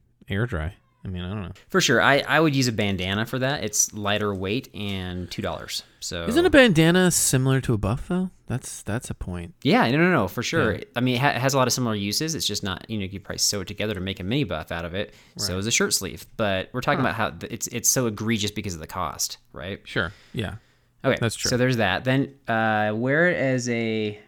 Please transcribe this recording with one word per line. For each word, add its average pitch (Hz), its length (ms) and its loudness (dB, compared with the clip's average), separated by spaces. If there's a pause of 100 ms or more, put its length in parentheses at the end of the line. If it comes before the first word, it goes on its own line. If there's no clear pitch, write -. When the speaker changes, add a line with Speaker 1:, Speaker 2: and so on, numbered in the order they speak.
(300)
Speaker 1:
air 101 160 0
dry. 85 300 -4 (280)
I - 40 -14
mean, 90 140 -6
I - 80 -6
don't 107 140 -6
know. 165 80 -10 (180)
Speaker 2:
For 185 120 2
sure. 117 200 6
I, 131 260 6
I 143 120 4
would 156 160 4
use 131 120 2
a 120 40 2
bandana 98 560 0
for 131 100 -6
that. 131 260 -2
It's - 300 0
lighter 104 400 0
weight 98 400 -4
and 92 560 -6
two - 140 -8
dollars. - 400 -6 (160)
So 85 260 -6
Speaker 1:
Isn't 330 220 4
a - 20 2
bandana 185 600 8
similar 131 500 2
to 127 140 0
a - 20 2
buff, 104 300 -2
though? 185 240 -2 (160)
That's, - 340 -8
that's 107 300 -8
a - 20 -10
point. 87 480 -10
Speaker 2:
Yeah, 175 300 4
no, 139 80 2
no, 180 120 4
no, 117 160 2
for - 140 -6
sure. 117 360 0
Speaker 1:
Yeah. 62 60 -12 (120)
Speaker 2:
I 120 60 -2
mean, 127 160 2
it 123 40 -2
ha-, 139 180 2
has 135 140 2
a 143 60 2
lot 123 80 4
of 117 60 0
similar 120 200 0
uses. 104 400 -2
It's 107 140 -4
just 101 160 -4
not, 95 260 -6
you 110 80 -4
know, 98 80 -4
you 95 140 -10
probably 90 180 -10
sew 101 240 -2
it 92 60 -10
together 107 260 -4
to 92 60 -6
make 95 200 -6
a 90 40 -8
mini 123 220 0
buff 80 260 -6
out 85 120 -6
of 85 120 -8
it. - 180 -6 (240)
So - 160 -4
Speaker 1:
Right. 92 60 -2
Speaker 2:
is 101 80 -2
a 117 40 -2
shirt - 220 2
sleeve. - 320 -4 (120)
But 98 360 0
we're 123 80 -4
talking 139 220 0
Speaker 1:
Huh. 113 60 2
Speaker 2:
about 82 60 -2
how 104 140 -2
th-, 92 240 -10
it's, - 140 -6
it's - 220 -4
so 127 180 2
egregious 107 420 -2
because 101 240 -6
of 82 60 -8
the 78 80 -12
cost, - 500 -6 (160)
right? 92 300 -10
Speaker 1:
Sure, 101 280 -4 (220)
yeah. 107 220 -6 (480)
Speaker 2:
Okay, 135 180 2
Speaker 1:
That's 110 140 0
true. - 140 -6
Speaker 2:
so 127 80 2
there's 127 200 2
that. 95 260 0
Then, 135 300 0 (140)
uh, 110 480 2
wear 143 340 2
it 170 80 0
as 127 320 0
a, 110 580 -2